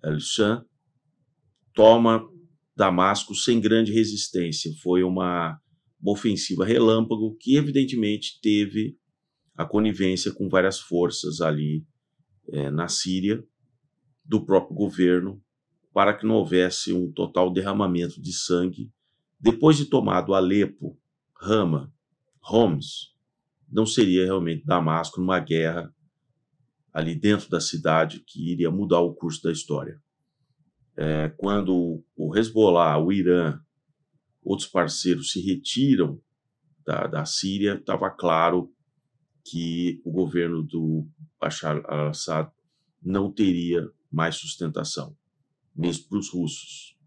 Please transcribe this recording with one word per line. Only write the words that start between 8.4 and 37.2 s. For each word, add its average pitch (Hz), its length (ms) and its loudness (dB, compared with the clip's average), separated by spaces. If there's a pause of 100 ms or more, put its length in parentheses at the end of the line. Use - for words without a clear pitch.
teve 104 560 0 (580)
a 80 100 -4
conivência 95 680 0
com 98 180 -6
várias 92 300 2
forças 85 600 -2
ali, 76 440 -2 (640)
eh, 71 220 -4
na 80 160 -4
Síria, 95 560 -4 (800)
do - 220 -2
próprio 92 300 2
governo, 92 680 0 (500)
para 98 220 2
que 107 100 -10
não 110 100 2
houvesse 90 580 0
um 90 180 -2
total 90 400 0
derramamento 92 680 -2
de 80 100 -10
sangue. 90 600 -2 (480)
Depois 139 380 6
de 147 80 -2
tomado 98 480 0
Alepo, 92 640 0 (380)
Rama, 90 580 0 (560)
Homs, 95 680 0 (540)
não 110 160 2
seria 92 400 2
realmente 82 400 -2
Damasco 80 540 0
numa 92 200 0
guerra 80 540 -4 (1000)
ali 80 220 -4
dentro 104 340 0
da 85 100 0
cidade 80 680 0
que 80 260 -8
iria 85 200 0
mudar 90 280 2
o 87 140 0
curso 82 300 -8
da 85 80 -2
história. 73 500 -8 (920)
É, 78 420 -2
quando 90 640 -2 (120)
o 78 220 -2
Hezbollah, 98 600 4
o 85 120 2
Irã, 87 480 2 (840)
outros 95 240 -6
parceiros 85 640 -2
se 92 100 -4
retiram 95 800 0 (640)
da, - 220 -4
da 76 180 -4